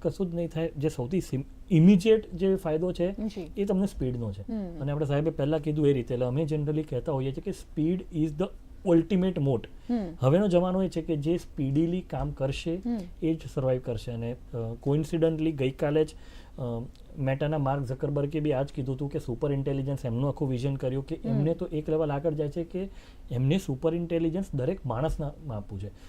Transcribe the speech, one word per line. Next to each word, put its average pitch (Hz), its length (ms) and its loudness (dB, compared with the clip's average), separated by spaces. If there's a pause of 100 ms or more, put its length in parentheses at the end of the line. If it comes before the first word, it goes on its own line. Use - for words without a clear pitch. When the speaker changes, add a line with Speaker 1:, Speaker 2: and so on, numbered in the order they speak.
Speaker 1:
કશું 175 280 -2
જ 165 40 -8
નહીં 170 140 -2
થાય. 160 280 -2
જે 143 120 2
સૌથી 151 320 0
સિમ-, 135 240 -2 (260)
ઇમિડિયેટ 202 640 8
જે 190 220 2
ફાયદો 170 360 0
છે, 180 200 0
Speaker 2:
જી. 196 440 -6
Speaker 1:
એ 202 80 0
તમને 196 220 2
સ્પીડનો 120 460 -2
છે. 98 100 -8
Speaker 2:
હમ. 185 380 -6
Speaker 1:
અને 139 120 -2
આપણે 147 140 0
સાહેબે 143 240 2
પહેલાં 151 300 0
કીધું 151 280 4
એ 143 40 8
રીતે, 127 220 0
એટલે 123 120 0
અમે 131 160 0
generally 151 400 0
કહેતા 143 300 -2
હોઈએ 135 200 0
છીએ 160 180 -6
કે - 0 -
speed 170 720 -2
is 160 120 0
the 185 100 0 (400)
ultimate 180 520 4
moat. 135 280 2 (240)
Speaker 2:
હમ. 196 300 -2
Speaker 1:
હવેનો 175 280 6
જમાનો 185 340 4
એ 185 60 2
છે 160 140 -2
કે 160 140 0
જે 156 200 2
સ્પીડીલી 165 640 0
કામ 147 300 -4
કરશે, 147 560 -2
Speaker 2:
હમ. 233 140 -2 (220)
Speaker 1:
એ 165 120 4
જ 160 40 -6 (160)
સર્વાઈવ 131 260 2
કરશે. 120 320 -4
અને, 117 200 -4
અ, - 240 -10 (240)
કોઇન્સિડન્ટલી 156 720 2
ગઈકાલે 147 520 2
જ, 156 40 -10 (500)
અ, 139 40 -6 (560)
મેટાના 147 400 0
માર્ક 139 260 0
ઝકરબર્ગે 143 560 -2
બી 151 120 2
આ 131 100 2
જ 143 100 -4
કીધું 135 240 -4
હતું 143 140 -4
કે 156 80 -4
સુપર 143 340 -2
ઇન્ટેલિજન્સ, 139 520 -2
એમનું 123 240 0
આખું 135 200 -2
વિઝન 131 280 0
કર્યું 135 300 -2
કે 165 80 -4
Speaker 2:
હમ. - 160 -4
Speaker 1:
એમને 147 240 4
તો 175 120 -6
એક 151 220 -4
લેવલ 156 240 2
આગળ 151 220 0
જાય 151 140 0
છે 165 160 -4
કે 185 240 -6 (420)
એમને 131 280 2
સુપર 160 360 0
ઇન્ટેલિજન્સ 170 500 0 (100)
દરેક 127 320 0
માણસના 143 460 0 (140)
માં 113 100 -6
આપવું 104 240 -8
છે. 101 100 -6 (180)